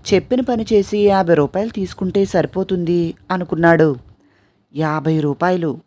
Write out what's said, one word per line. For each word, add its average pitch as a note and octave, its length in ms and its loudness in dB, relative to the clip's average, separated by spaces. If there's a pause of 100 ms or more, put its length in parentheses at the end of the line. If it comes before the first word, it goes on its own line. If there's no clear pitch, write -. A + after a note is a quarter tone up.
(140)
చెప్పిన B3 260 0
పని A#3+ 320 -4
చేసి G3+ 260 0
యాభై F#3+ 360 2
రూపాయలు D#3 360 0
తీసుకుంటే G3 540 -2
సరిపోతుంది F3 880 -2 (160)
అనుకున్నాడు. E3 680 2 (800)
యాభై D#3 440 -2
రూపాయలు. E3 680 -2